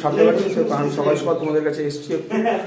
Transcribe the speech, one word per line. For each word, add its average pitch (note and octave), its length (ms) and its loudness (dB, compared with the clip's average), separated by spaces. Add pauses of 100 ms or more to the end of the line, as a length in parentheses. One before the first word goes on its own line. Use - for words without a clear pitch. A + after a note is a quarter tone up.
ছাড়তে D3 260 0
পারিনি। G3 260 2
সে E3+ 80 0 (180)
আমি C#3+ 180 0
সকাল D3 240 2
সকাল D#3+ 200 0
তোমাদের D3+ 260 0
কাছে D3 220 -2
এসছি, C#3+ 220 -8 (560)